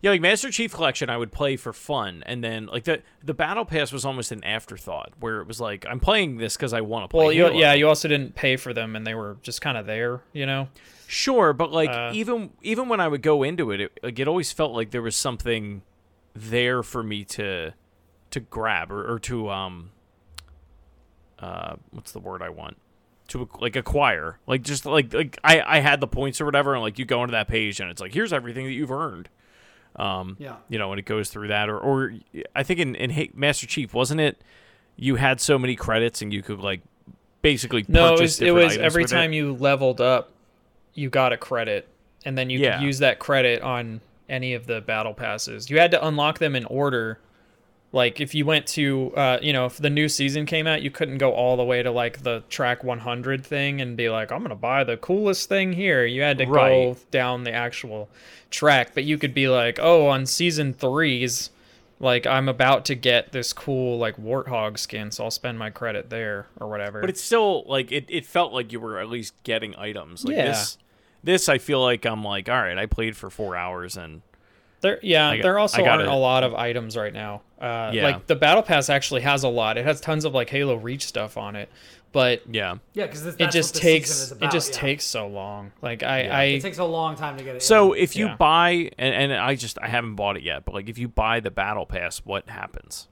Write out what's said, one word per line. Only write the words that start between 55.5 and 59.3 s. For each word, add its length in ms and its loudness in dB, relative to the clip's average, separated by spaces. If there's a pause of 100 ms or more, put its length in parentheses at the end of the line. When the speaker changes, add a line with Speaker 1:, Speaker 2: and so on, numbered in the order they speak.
Speaker 2:
here." 300 2
You 200 0
had 160 2
to 60 2
go 60 -2
Speaker 1:
Right. 600 4
Speaker 2:
down 320 0
the 100 -4
actual 560 -6 (400)
track, 460 4
but 80 0
you 160 0
could 160 -2